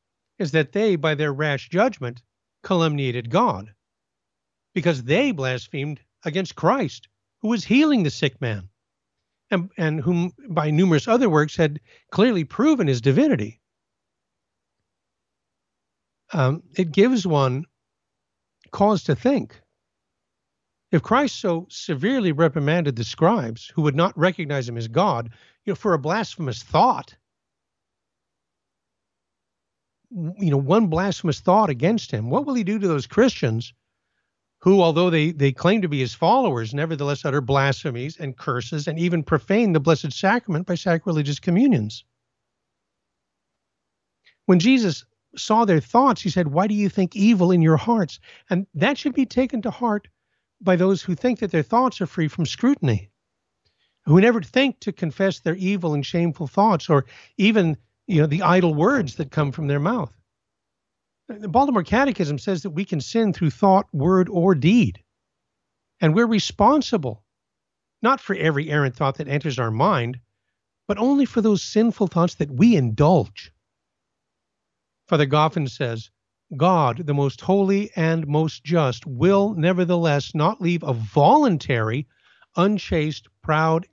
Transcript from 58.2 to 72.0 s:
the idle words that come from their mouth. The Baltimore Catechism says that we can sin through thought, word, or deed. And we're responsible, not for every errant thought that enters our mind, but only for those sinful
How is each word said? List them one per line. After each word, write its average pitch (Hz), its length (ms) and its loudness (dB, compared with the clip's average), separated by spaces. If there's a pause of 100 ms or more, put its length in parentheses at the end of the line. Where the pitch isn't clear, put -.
the 151 140 -2
idle 175 320 4
words 180 420 0
that 147 160 -8
come 143 220 -2
from 156 140 -8
their 143 120 -2
mouth. 180 320 -4 (1160)
The 208 180 -12
Baltimore 233 360 2
Catechism 196 560 0
says 185 240 -4
that 160 80 -8
we 170 120 -4
can 170 160 -6
sin 220 340 0
through 151 180 0
thought, 196 420 4
word, 180 360 2
or 185 260 2
deed. 151 460 2 (1000)
And 160 140 4
we're 233 100 2
responsible, 208 1000 0 (800)
not 262 180 0
for 190 160 -6
every 156 340 -2
errant 143 260 0
thought 135 240 -2
that 147 80 -8
enters 139 320 -4
our 117 100 -2
mind, 123 500 -2 (680)
but 202 100 -2
only 269 280 2
for - 140 -4
those 208 220 2
sinful 214 460 0